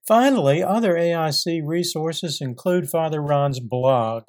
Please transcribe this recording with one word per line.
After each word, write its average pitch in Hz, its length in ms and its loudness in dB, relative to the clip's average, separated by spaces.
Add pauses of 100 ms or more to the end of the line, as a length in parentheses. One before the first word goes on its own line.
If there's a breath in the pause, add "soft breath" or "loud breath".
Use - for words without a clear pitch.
Finally, 220 540 4
other 196 360 2
A 170 160 0
I 160 180 0
C 170 340 -4
resources 165 760 -4
include 143 480 -4
Father 160 320 -2
Ron's 143 380 0
blog, 120 680 0